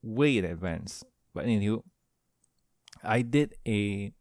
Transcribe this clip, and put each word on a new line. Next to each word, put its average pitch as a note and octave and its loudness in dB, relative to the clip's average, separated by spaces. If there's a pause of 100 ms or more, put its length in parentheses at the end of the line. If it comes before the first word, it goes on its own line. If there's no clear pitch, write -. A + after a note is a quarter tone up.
way B2 2
in F#2 0
advance. E2+ -6 (300)
But - -4
anywho, G#3+ 0 (1200)
I A2+ 2
did C#3+ 2 (120)
a G2+ 0